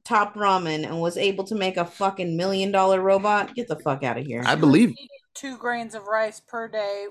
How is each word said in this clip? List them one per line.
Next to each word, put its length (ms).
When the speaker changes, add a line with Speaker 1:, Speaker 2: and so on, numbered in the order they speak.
Speaker 1:
top 320
ramen 500
and 160
was 160
able 280
to 100
make 220
a 80
fucking 520
million 340
dollar 300
robot. 540
Get 120
the 120
fuck 240
outta 180
here. 240
Speaker 2:
I 100
Speaker 3:
She 40
Speaker 2:
believe 300
Speaker 3:
was 100
eating 80
two 240
grains 380
of 120
rice 340
per 260
day 440